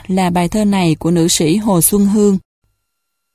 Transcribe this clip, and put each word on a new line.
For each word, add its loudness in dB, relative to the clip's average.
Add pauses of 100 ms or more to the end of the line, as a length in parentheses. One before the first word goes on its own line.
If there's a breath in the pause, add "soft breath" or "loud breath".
là -2
bài -2
thơ -2
này 0
của -4
nữ 2
sĩ 0
Hồ 0
Xuân 0
Hương. 2 (960)